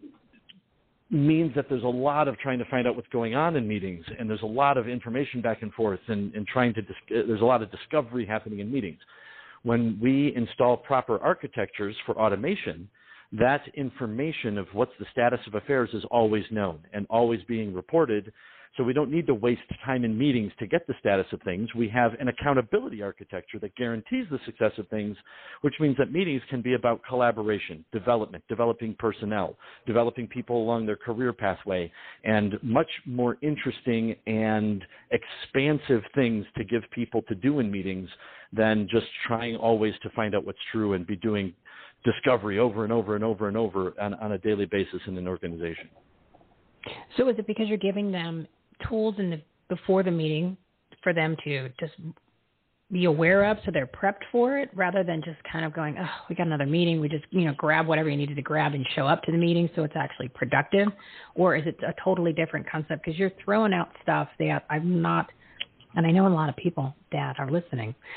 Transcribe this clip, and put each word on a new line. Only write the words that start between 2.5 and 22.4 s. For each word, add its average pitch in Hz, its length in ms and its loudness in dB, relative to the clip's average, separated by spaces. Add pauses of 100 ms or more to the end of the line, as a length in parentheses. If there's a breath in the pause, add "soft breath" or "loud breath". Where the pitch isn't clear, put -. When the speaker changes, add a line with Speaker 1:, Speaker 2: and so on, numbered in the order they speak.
Speaker 1:
to 120 60 -4
find 123 220 0
out 117 80 0
what's 117 140 -10
going 117 260 -2
on 165 200 2
in 120 120 0
meetings, 92 360 -4 (160)
and 113 100 -4
there's 107 120 -4
a 113 60 -8
lot 135 300 2
of 117 120 0
information 123 520 -4
back 110 200 -2
and 104 120 -8
forth, 104 340 0
and, 101 260 -4
and 104 140 -6
trying 123 260 2
to 110 80 -6
dis-, 95 140 -10 (160)
uh, 113 160 2
there's 110 140 2
a 113 40 6
lot 123 160 6
of 101 100 -8
discovery 123 540 -4
happening 107 340 -4
in 104 120 -6
meetings. 101 280 -4 (640 loud breath)
When 117 380 2
we 135 340 4
install 120 420 2
proper 123 420 0
architectures 107 760 -2 (100)
for 113 120 -2
automation, 104 720 -2 (440 loud breath)
that 123 280 2 (140)
information 127 840 -4
of 95 160 -6
what's 113 260 0
the 101 120 -10
status 120 360 2
of 107 80 -6
affairs 120 380 0
is 104 180 -6
always 110 400 4
known 95 280 -2 (140)
and 104 160 -6
always 117 380 2
being 110 260 -4
reported. 107 580 0 (460 loud breath)
So 135 60 0
we 123 80 0
don't 135 180 0
need 160 180 0
to 143 60 4
waste 117 280 0 (240)
time 131 180 0
in 110 140 0
meetings 123 420 2
to 110 80 -6
get 170 180 0
the 123 140 -4
status 98 320 2
of 95 120 -8
things. 98 320 -4
We 117 140 0
have 117 300 4
an 127 80 -2
accountability 131 760 0